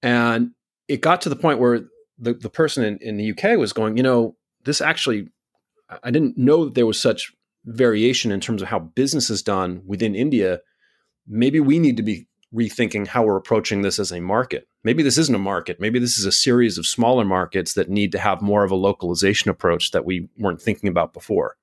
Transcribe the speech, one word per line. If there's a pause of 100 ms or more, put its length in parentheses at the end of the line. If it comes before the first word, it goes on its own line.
And (360)
it
got
to
the
point
where (360)
the,
the
person
in,
in
the
U
K
was
going,
"You
know, (280)
this
actually, (760)
I
didn't
know
that
there
was
such (320)
variation
in
terms
of
how
business
is
done
within
India. (680)
Maybe
we
need
to
be (260)
rethinking
how
we're
approaching
this
as
a
market. (160)
Maybe
this
isn't
a
market.
Maybe
this
is
a
series
of
smaller
markets
that
need
to
have
more
of
a
localization
approach
that
we (100)
weren't
thinking
about
before."